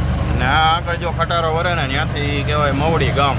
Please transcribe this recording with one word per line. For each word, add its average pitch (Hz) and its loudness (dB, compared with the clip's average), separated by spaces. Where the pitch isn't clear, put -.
અને 123 0
આ 156 4
આગળ 170 -2
જો 170 -4
ખટારો 165 0
વરે 170 0
ને 151 -2
ત્યાંથી 143 -2
કહેવાય 147 0
મવડી 143 0
ગામ. 139 2